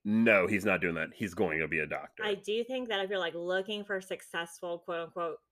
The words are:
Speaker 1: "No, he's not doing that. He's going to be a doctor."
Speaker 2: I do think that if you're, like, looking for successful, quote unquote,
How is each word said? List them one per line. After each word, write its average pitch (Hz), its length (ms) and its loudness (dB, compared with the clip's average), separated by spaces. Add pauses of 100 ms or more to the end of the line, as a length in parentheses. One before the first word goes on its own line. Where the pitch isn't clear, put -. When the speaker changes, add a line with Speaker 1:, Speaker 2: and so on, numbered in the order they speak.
Speaker 1:
"No, 107 440 6
he's 101 160 2
not 92 160 4
doing 85 160 0
that. 80 180 -4
He's 98 180 -4
going 87 280 0
to 78 80 0
be 80 100 0
a 76 80 0
doctor." 76 380 -8
Speaker 2:
I 208 100 -2
do 214 300 -2
think 254 240 -6
that 208 160 -2
if 190 40 -4
you're, 196 120 -2
like, 170 160 -2
looking 190 480 -2
for 202 160 -4
successful, 175 800 -8
quote 170 220 -6
unquote, 165 360 -6 (140)